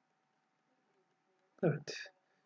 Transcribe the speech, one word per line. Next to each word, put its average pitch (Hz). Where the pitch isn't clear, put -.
Evet. -